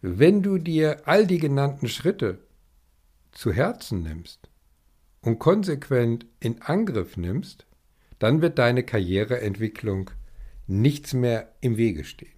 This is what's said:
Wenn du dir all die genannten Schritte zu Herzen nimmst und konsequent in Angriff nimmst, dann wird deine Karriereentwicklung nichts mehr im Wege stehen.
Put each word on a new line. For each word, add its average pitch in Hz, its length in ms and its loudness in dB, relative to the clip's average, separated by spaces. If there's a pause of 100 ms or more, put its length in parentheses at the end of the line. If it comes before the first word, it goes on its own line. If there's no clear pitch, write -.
Wenn 143 420 4
du 190 140 0
dir 156 480 0
all 196 220 6
die 175 120 2
genannten 139 480 0
Schritte 117 520 -2 (920)
zu - 200 -4
Herzen 110 520 -2
nimmst 80 460 -12 (720)
und 113 180 0
konsequent 139 880 0 (140)
in 117 220 -4
Angriff 156 560 -2
nimmst, 92 480 -6 (540)
dann 135 220 4
wird 165 180 0
deine 123 240 2
Karriereentwicklung 104 1300 -2 (560)
nichts 135 460 0
mehr 120 380 -2 (100)
im 117 160 0
Wege 107 260 0
stehen. - 340 -18